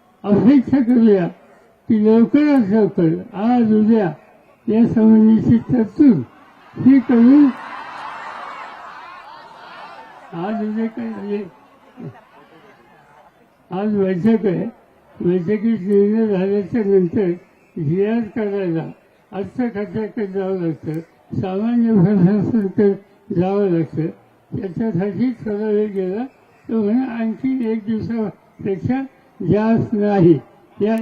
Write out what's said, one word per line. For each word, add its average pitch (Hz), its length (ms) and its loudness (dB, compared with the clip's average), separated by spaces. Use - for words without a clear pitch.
अपेक्षा 226 560 2
करूया 220 480 2
की 214 160 2
लवकरात 233 640 2
लवकर 190 440 2
आज 226 380 0
उद्या 214 380 2
या 226 200 2
संबंधीची 220 680 4
तरतूद 226 520 2
ही 269 240 6
करून 254 460 6
आज 202 280 -6
उद्या 214 240 -4
काय 226 200 -8
म्हणजे 202 360 -8
आज 208 240 -4
बैठक 190 500 0
आहे, 180 200 -2
बैठकीत 190 640 -2
निर्णय 202 480 2
झाल्याच्या 196 580 -2
नंतर 190 460 0
जीआर 196 460 -2
करायला 196 500 -4
अर्थ 196 300 -8
खात्याकडे 208 540 -6
जावं 190 340 -4
लागतं, 160 380 -6
सामान्य 226 520 0
प्रशासनाकडे 196 1000 2
जावं 190 340 0
लागतं, 165 380 -2
त्याच्यासाठी 208 800 -4
थोडा 214 260 -6
वेळ 208 260 -2
गेला 190 300 -4
तर 247 80 -8
म्हणून 220 280 0
आणखी 233 680 -4
एक 220 140 -6
दिवसापेक्षा 220 1160 -6
जास्त 214 540 0
नाही. 202 440 4
या 214 240 0